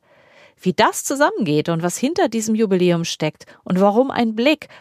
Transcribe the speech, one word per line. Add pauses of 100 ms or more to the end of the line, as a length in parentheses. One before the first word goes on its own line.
(580)
Wie
das
zusammengeht
und
was
hinter
diesem
Jubiläum
steckt (200)
und
warum
ein
Blick (120)